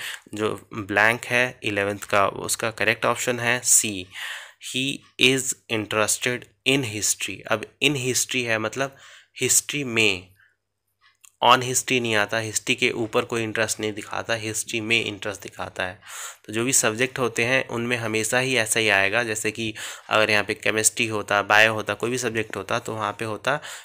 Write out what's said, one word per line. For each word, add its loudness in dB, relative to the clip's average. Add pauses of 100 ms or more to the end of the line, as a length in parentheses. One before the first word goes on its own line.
(340)
जो -4
ब्लैंक 2
है 0
इलेवंथ -2
का, 4
उसका -4
करेक्ट 0
ऑप्शन -2
है 0
सी, 0 (680)
"He -2 (320)
is 0 (180)
interested 0 (280)
in 2 (100)
history।" -4
अब 0 (220)
in 2
history -2
है 0
मतलब -4 (440)
हिस्ट्री 0
में, 0 (1040)
on 8
history 0
नहीं 0
आता, 0
हिस्ट्री -2
के 2
ऊपर -2
कोई -2
इंटरेस्ट -2
नहीं -2
दिखाता, -6
हिस्ट्री -4
में 2
इंटरेस्ट -6
दिखाता -8
है। -8 (440)
तो -12
जो 0
भी 0
सब्जेक्ट 2
होते 0
हैं 2
उनमें -2
हमेशा 0
ही 0
ऐसा 2
ही 2
आएगा। 4
जैसे -2
कि -6 (360)
अगर 4
यहाँ 4
पे -4
केमिस्ट्री 0
होता, 0
बायो 6
होता, -4
कोई -2
भी 0
सब्जेक्ट -2
होता -4
तो -6
वहाँ -4
पे -6
होता, -2 (240)